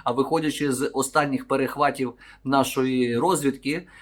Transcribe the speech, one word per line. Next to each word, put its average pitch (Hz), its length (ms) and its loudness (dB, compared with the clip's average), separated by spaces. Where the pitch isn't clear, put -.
а 123 80 0
виходячи 147 600 0
з 127 220 -2
останніх 135 540 0
перехватів 135 640 0
нашої 131 760 2
розвідки, 147 680 0